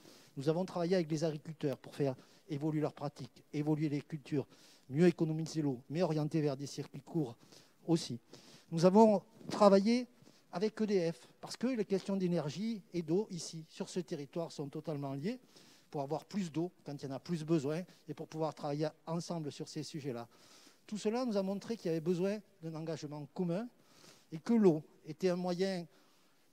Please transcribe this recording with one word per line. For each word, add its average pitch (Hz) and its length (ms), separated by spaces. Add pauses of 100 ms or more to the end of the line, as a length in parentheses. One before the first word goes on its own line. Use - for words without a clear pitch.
(360)
Nous 139 140
avons 170 160
travaillé 175 300
avec 170 140
les 156 140
agriculteurs 151 540
pour - 180
faire 135 200 (340)
évoluer 151 320
leurs 147 120
pratiques, - 500 (100)
évoluer 151 360
les 143 120
cultures, 143 460 (420)
mieux 151 180
économiser 160 540
l'eau, 135 280
mieux 160 140
orienter 151 380
vers 143 140
des 135 120
circuits 139 340
courts 135 340 (520)
aussi. 165 320 (520)
Nous 165 140
avons 202 360 (280)
travaillé 208 580 (440)
avec 208 300
E 220 40
D 185 260
F, - 160 (140)
parce - 160
que 226 100
les 240 180
questions 196 300
d'énergie 180 640 (120)
et 175 80
d'eau 170 300
ici, 160 360
sur - 220
ce - 100
territoire, 165 520
sont 143 180
totalement 143 440
liées, 180 260 (500)
pour 151 120
avoir 139 240
plus 185 260
d'eau 165 200 (140)
quand 143 160
il 139 80
y - 20
en 135 40
a - 40
plus 170 240
besoin 156 380 (260)
et 151 60
pour 156 140
pouvoir 160 260
travailler 151 340 (200)
ensemble 165 440
sur - 160
ces - 140
sujets-là. 127 460 (580)
Tout 214 120
cela 226 280
nous 220 120
a 196 40
montré 196 360
qu'il - 100
y - 20
avait 165 120
besoin 185 380 (220)
d'un 160 140
engagement 151 580
commun 185 340 (640)
et 170 60
que 233 160
l'eau 180 300 (220)
était 165 240
un 175 60
moyen 180 520 (640)